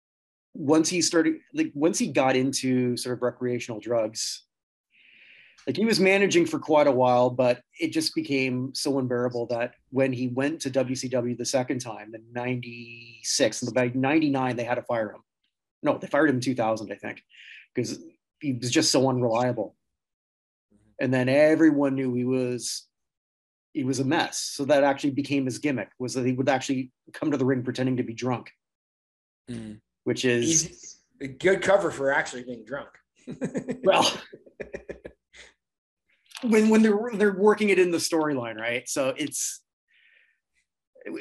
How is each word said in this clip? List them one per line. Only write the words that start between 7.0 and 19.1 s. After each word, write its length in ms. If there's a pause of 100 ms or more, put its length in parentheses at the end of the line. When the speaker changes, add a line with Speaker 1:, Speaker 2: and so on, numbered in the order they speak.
Speaker 1:
but 320 (180)
it 120
just 240
became 580
so 240
unbearable 500
that 280 (160)
when 220
he 160
went 320
to 100
W 240
C 140
W 260
the 100
second 340
time 360
in 160
ninety-six, 1300
and 120
by 200
ninety-nine 640
they 80
had 120
to 80
fire 280
him. 100 (640)
No, 140
they 100
fired 220
him 80
in 40
two 140
thousand, 360
I 40
think, 260 (540)
'cause 240 (400)
he 140
was 180
just 200
so 180
unreliable. 680 (1300)